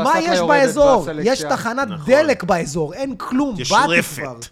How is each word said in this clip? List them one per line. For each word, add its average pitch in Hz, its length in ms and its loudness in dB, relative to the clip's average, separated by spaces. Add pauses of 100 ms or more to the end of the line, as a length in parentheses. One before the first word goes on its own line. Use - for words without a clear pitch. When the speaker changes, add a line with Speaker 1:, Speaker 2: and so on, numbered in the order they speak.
Speaker 1:
והסטלה 330 280 2
Speaker 2:
יש - 60 2
Speaker 1:
יורדת 294 220 4
Speaker 2:
באזור? 262 400 4
Speaker 1:
בסלקציה. 160 320 -2
Speaker 2:
יש 202 80 -4
תחנת 233 460 -4
Speaker 3:
נכון. 160 180 -10
Speaker 2:
דלק 277 380 2
באזור, 165 500 -2
אין 262 240 -6
כלום, 262 420 -2
Speaker 3:
יש 127 120 -4
Speaker 2:
באתי 220 280 2
Speaker 3:
רפת. 143 220 -6
Speaker 2:
כבר. 131 160 -10 (140)